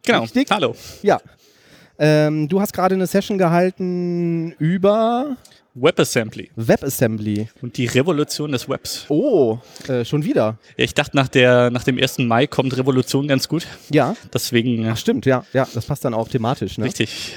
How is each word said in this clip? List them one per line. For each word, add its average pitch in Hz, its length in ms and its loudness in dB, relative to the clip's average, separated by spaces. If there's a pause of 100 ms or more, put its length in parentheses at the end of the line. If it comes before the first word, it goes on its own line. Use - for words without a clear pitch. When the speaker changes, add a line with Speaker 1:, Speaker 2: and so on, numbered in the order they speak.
Speaker 1:
Genau. 208 180 2
Speaker 2:
Richtig? 233 280 0
Speaker 1:
Hallo. 135 260 0 (280)
Speaker 2:
Ja. 143 180 4 (760)
Ähm, 151 500 4
du 190 100 2
hast 202 140 -2
gerade 185 220 2
eine 185 100 0
Session 196 320 0
gehalten 175 1160 0
über 220 840 0 (380)
Speaker 1:
WebAssembly. 123 800 -2
Speaker 2:
WebAssembly. 113 920 0 (140)
Speaker 1:
Und 120 160 -10
die 123 80 -2
Revolution 147 680 0
des - 140 -4
Webs. - 420 -8
Speaker 2:
Oh, 147 500 2 (280)
äh, 123 160 -2
schon 147 220 -2
wieder? 123 320 0 (200)
Speaker 1:
Ja, 127 60 0
ich 120 120 -4
dachte, 147 200 -4
nach 135 120 2
der, 123 420 4
nach 120 140 -4
dem 127 160 0
ersten 131 260 -2
Mai 120 220 2
kommt 131 280 -2
Revolution 131 520 0
ganz 135 200 0
gut. 160 200 -4 (240)
Speaker 2:
Ja. 147 240 2 (180)
Speaker 1:
Deswegen, 117 520 0
äh, 110 80 0
Speaker 2:
Ach, 113 40 -2
stimmt, 233 300 0
ja, 127 260 2
ja, 131 220 0
das 117 100 -6
passt - 200 -6
dann 120 100 -2
auch 113 120 -2
thematisch, 117 520 -4
ne? 110 60 -2
Speaker 1:
Richtig. - 520 -4